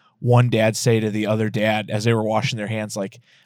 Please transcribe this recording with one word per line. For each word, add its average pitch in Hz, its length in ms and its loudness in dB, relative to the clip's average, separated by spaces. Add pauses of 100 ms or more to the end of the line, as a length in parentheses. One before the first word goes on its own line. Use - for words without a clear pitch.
(200)
one 120 300 4
dad 110 260 2
say 113 240 2
to 107 100 0
the 104 160 -2
other 110 240 0
dad 107 400 -2
as 107 140 -4
they 117 100 2
were 110 80 0
washing 110 360 -2
their 104 100 -6
hands, 107 280 -6
like, 101 220 -8 (260)